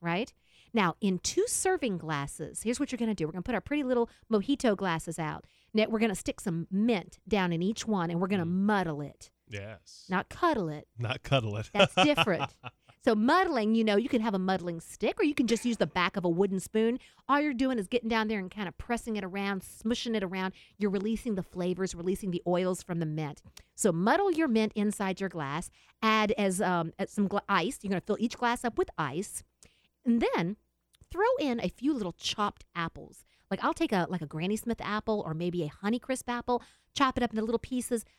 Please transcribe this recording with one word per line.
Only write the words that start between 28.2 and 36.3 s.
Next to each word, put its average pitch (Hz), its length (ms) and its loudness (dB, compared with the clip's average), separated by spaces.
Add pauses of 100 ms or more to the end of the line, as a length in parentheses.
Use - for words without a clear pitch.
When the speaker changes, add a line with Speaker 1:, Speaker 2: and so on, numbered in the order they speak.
Speaker 1:
glass 240 260 0
up 233 120 -4
with - 220 0
ice. 156 460 -6 (600)
And 233 160 4 (140)
then 214 220 0 (540)
throw 349 120 0 (180)
in 254 200 0
a 185 80 0
few 262 260 -2
little 202 180 -4
chopped - 520 -4 (100)
apples. 165 500 -8 (280)
Like, 196 100 -4
I'll 294 120 2
take - 180 0
a, 180 160 2
like, 170 140 -4
a 151 40 -6
Granny 175 300 -2
Smith 226 240 -4
apple 208 440 -2
or 160 100 -4
maybe 175 280 -2
a 147 80 -2 (160)
Honeycrisp 247 400 -2
apple, 240 340 -2 (320)